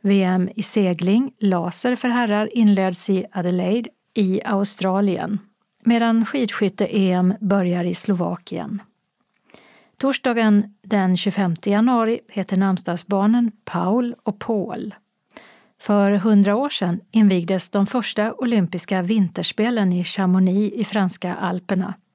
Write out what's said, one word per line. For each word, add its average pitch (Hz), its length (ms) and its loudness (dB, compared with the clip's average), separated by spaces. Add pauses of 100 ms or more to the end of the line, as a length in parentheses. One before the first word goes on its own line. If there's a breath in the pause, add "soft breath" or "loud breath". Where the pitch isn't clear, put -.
V 196 220 2
M 185 320 0
i 214 80 -6
segling, 196 760 0
laser 185 560 0
för 247 140 -4
herrar, 214 480 0
inleds 190 520 2
i 190 220 0
Adelaide 185 580 -2 (240)
i 190 320 0
Australien, 196 960 -2 (440)
medan 233 420 2
skidskytte-E 202 880 0
M 185 280 2
börjar 180 440 0
i 175 100 -2
Slovakien. 175 880 -4 (1160 soft breath)
Torsdagen 226 840 2
den 185 360 0
tjugofemte 185 520 -2
januari 226 580 2
heter 190 300 -4
namnsdagsbarnen 196 960 0 (140)
Paul 220 580 -2
och 208 160 -6
Paul. 202 560 -6 (840 loud breath)
För 202 300 2
hundra 202 440 4
år 277 140 -2
sedan 175 300 -4 (120)
invigdes 190 580 2
de 196 180 0
första - 460 -4
olympiska 196 680 -2
vinterspelen 196 920 0
i 180 100 -2
Chamonix 190 720 0
i 233 80 -4
franska 185 520 -4
Alperna. 185 580 -4 (220)